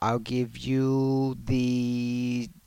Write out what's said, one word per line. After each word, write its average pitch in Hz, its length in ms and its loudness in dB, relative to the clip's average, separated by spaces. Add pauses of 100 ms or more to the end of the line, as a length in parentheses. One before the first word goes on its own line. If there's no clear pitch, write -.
I'll 117 180 0
give 120 380 -2
you 135 840 2
the 123 1080 0 (160)